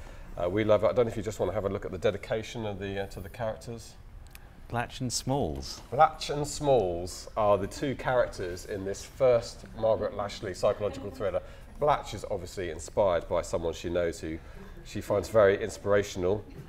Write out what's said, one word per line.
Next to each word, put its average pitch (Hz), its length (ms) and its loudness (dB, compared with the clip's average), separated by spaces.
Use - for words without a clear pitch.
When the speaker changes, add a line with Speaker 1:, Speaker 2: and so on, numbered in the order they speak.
Speaker 1:
Uh, 87 120 0
we 107 140 2
love 104 200 6
it. 104 40 4
I 87 40 4
don't 120 140 4
know 110 40 -2
if - 60 -8
you 107 60 -4
just 107 180 -6
wanna 95 140 0
have 101 100 -2
a 98 60 0
look 101 160 -4
at - 60 -6
the 92 40 -6
dedication 110 720 -2
of 101 120 -4
the, 98 260 -4
uh, - 20 -4
to - 140 -12
the 92 100 -10
characters. 113 640 -8
Speaker 2:
Blatch 120 320 -4
and 123 100 -2
Smalls. 131 680 -2
Speaker 1:
Blatch 151 380 4
and 147 180 -2
Smalls 98 920 0
are 104 180 6
the 98 100 -2
two 131 280 -4
characters 107 720 0
in 98 180 -6
this 98 180 -4
first - 600 4
Margaret 104 360 2
Lashley 101 380 -4
psychological 101 580 0
thriller. 92 300 -2
Blatch 147 320 2
is 104 180 -8
obviously 87 380 -6
inspired 85 600 2
by 85 100 2
someone 82 320 -2
she 87 160 -8
knows 85 320 0
who 80 160 -6
she - 160 -8
finds 101 300 0
very 104 320 8
inspirational, 101 840 2